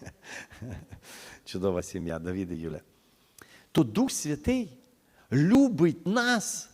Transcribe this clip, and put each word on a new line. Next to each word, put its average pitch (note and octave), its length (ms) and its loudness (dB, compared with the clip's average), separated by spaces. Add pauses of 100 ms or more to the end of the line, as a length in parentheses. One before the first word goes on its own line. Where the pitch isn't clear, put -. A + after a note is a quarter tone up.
(600)
<laughs> - 840 -16
Чудова F2+ 380 -2
сім'я, E2 360 -6
Давід F2+ 320 -6
і E2+ 40 -6
Юля. D#2+ 260 -8 (880)
То D#3+ 120 2
Дух C#3 280 0
Святий E3 640 -4 (540)
любить F3 760 4
нас, A#3+ 680 0